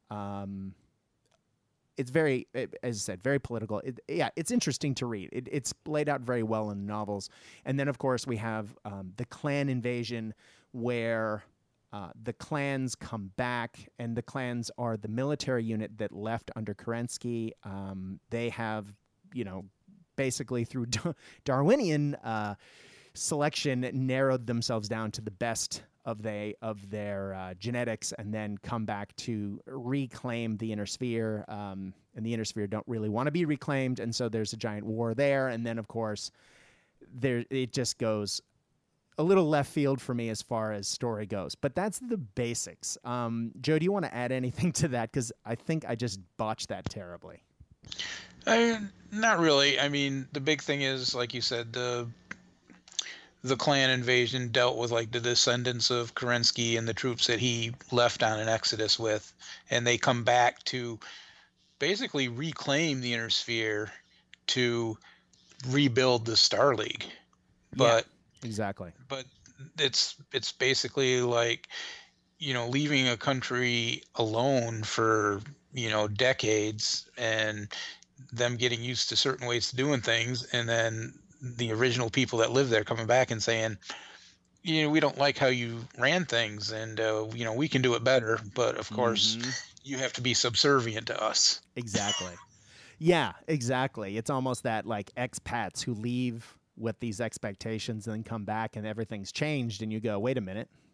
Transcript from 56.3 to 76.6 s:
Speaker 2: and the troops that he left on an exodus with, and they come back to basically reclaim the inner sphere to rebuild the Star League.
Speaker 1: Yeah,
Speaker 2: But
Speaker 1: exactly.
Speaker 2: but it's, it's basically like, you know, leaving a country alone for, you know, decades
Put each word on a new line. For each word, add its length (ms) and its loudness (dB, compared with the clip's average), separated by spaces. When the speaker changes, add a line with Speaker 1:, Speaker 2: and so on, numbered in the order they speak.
Speaker 2:
and 100 -2
the 60 -2
troops 340 0
that 120 2
he 340 0
left 300 4
on 180 2
an 80 0
exodus 520 2
with, 340 0
and 160 2
they 120 4
come 260 2
back 420 4
to 340 -4
basically 480 0
reclaim 760 0
the 120 -2
inner 160 -2
sphere 640 0
to 500 2
rebuild 560 4
the 120 2
Star 380 6
League. 300 -2
Speaker 1:
Yeah, 40 -10
Speaker 2:
But 280 8
Speaker 1:
exactly. 480 -4
Speaker 2:
but 180 -6
it's, 360 2
it's 200 -2
basically 680 2
like, 460 2
you 160 -4
know, 140 -2
leaving 400 2
a 100 2
country 840 0
alone 680 2
for, 580 2
you 160 -2
know, 180 2
decades 1080 2